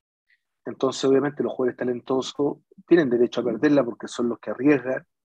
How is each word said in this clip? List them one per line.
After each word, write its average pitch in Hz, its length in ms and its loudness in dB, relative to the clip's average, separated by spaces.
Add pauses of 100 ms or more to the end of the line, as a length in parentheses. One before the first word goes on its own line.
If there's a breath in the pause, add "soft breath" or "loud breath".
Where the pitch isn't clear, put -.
(640)
entonces 127 400 -4
obviamente 135 380 2
los 123 100 -2
jugadores 123 240 -2
talentosos 127 800 -4 (280)
tienen 165 240 4
derecho 120 300 0
a 120 40 -2
perderla 123 400 2
porque 113 240 -10
son 120 200 -4
los 113 100 -4
que - 120 -10
arriesgan, 127 560 0 (280)